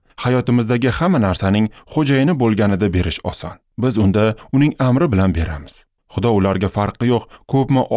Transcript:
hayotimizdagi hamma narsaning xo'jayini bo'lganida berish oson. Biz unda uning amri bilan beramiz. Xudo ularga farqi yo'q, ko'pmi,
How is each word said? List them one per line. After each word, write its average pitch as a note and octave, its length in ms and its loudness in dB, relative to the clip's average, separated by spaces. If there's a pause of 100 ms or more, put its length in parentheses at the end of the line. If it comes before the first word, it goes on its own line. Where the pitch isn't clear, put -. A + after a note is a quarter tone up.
(160)
hayotimizdagi B2 720 0
hamma E3 320 0
narsaning G2 480 0 (240)
xo'jayini C#3 480 2
bo'lganida G#2 540 2
berish F2 300 -2
oson. - 300 -8 (240)
Biz A2 200 0
unda G#2 260 2 (280)
uning C#3+ 260 2
amri C3+ 340 0
bilan F#2+ 220 2
beramiz. D#2+ 500 -8 (280)
Xudo A#2 260 -2
ularga F#2+ 300 0
farqi G2+ 440 -4
yo'q, A#2 120 0 (280)
ko'pmi, C3 300 2 (140)